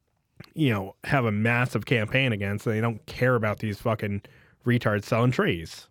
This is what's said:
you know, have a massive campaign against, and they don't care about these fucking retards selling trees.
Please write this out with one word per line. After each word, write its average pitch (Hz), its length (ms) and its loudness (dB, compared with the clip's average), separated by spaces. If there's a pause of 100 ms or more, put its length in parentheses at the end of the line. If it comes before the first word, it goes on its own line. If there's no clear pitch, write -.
(540)
you 151 160 2
know, 98 340 -2
have 139 200 2
a 110 80 2
massive 117 540 0
campaign 123 460 2
against, 101 340 -4
and 117 80 0
they 110 60 0
don't 113 260 -2
care 123 300 2
about 107 240 0
these 104 180 -4
fucking 104 440 -2 (440)
retards 117 380 2
selling 123 260 2
trees. 113 600 -2